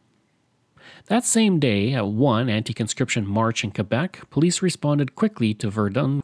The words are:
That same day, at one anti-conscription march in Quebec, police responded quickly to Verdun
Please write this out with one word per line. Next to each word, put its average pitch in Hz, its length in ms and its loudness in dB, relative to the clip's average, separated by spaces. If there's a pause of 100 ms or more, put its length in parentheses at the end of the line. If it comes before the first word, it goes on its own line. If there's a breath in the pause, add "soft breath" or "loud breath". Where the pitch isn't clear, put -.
(1080 loud breath)
That 233 180 0
same 208 340 4
day, 113 340 2
at 110 140 -2
one 117 400 2
anti-conscription 110 800 -2
march 113 380 0
in 104 80 -4
Quebec, 113 580 -4
police 170 320 0
responded 147 540 -2
quickly 123 400 0
to 107 140 -4
Verdun 113 540 -2